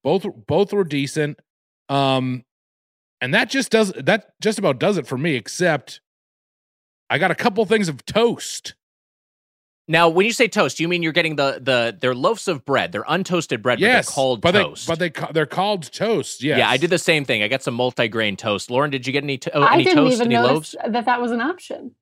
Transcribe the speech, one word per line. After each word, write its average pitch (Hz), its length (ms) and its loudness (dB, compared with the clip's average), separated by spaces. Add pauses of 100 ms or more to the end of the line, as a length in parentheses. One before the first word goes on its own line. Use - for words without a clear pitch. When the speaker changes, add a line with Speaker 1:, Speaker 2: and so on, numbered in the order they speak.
Speaker 1:
Both, 180 220 0 (200)
both 190 260 0
were 202 120 0
decent. 147 560 -4 (480)
Um, 131 560 0 (760)
and 127 140 -2
that 233 160 0
just 262 220 -2
does, 220 200 4
that 175 480 -2
just 214 200 -2
about 147 180 2
does 190 200 2
it 139 100 -8
for 127 100 -6
me, 156 160 0
except 151 680 -2 (1120)
I 127 80 0
got 180 140 2
a - 20 0
couple 226 300 0
things 196 240 0
of 135 180 -8
toast. - 680 -2 (1160)
Speaker 2:
Now, 165 200 6
when 185 160 4
you 233 60 0
say 233 140 2
toast, 175 320 0
you 160 80 -2
mean 175 160 -2
you're 160 120 -2
getting 160 220 0
the, 139 240 0
the, 120 380 0
they're 127 160 0
loaves 180 320 -2
of 160 200 -4
bread. 101 260 0
They're 104 160 -4
untoasted 160 540 -2
bread, 120 180 0
Speaker 1:
Yes, 220 260 4
Speaker 2:
but - 40 -8
they're - 40 -10
called 131 280 0
Speaker 1:
but 170 100 4
they, 202 100 4
Speaker 2:
toast. - 240 -8
Speaker 1:
but 165 120 -2
they 170 120 -2
ca-, - 220 -10
they're 156 140 0
called 196 440 -2
toast, 196 520 -4
yes. 135 160 0
Speaker 2:
Yeah, 113 100 4
I 123 80 4
did 170 140 2
the 180 80 2
same 151 260 2
thing. 113 180 0
I 104 60 0
got 131 140 -2
some 123 140 -4
multigrain 113 600 0
toast. 104 340 -4
Lauren, 139 200 0
did 131 160 -6
you 135 80 -4
get 139 100 0
any 139 140 -4
to-, - 180 -6
oh, 147 60 4
Speaker 3:
I - 120 6
Speaker 2:
any 349 100 6
Speaker 3:
didn't 359 200 4
Speaker 2:
toast, 254 120 4
Speaker 3:
even 233 100 0
Speaker 2:
any 240 80 2
Speaker 3:
notice - 400 0
Speaker 2:
loaves? - 180 -6
Speaker 3:
that 233 140 -2
that 240 160 0
was 233 100 -2
an 233 80 -2
option, 285 600 -8